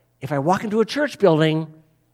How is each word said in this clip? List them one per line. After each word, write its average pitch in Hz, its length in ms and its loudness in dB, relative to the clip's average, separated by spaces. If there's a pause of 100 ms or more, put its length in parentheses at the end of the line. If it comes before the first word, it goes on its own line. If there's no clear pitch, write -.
(200)
if 135 120 -10
I 143 60 -2
walk 165 260 0
into 214 160 -2
a 220 60 0
church 277 320 -6
building, 160 560 2 (400)